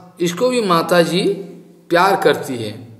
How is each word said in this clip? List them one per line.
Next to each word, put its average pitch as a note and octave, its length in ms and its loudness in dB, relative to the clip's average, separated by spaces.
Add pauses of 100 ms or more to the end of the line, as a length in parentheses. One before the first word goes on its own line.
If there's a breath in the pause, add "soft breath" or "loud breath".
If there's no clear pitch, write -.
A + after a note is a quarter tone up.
(200)
इसको F3 300 0
भी B3 120 0
माता F3 400 2
जी E3+ 320 0 (560)
प्यार F#3+ 320 2
करती C3 360 0
है, G#2+ 300 -10 (120)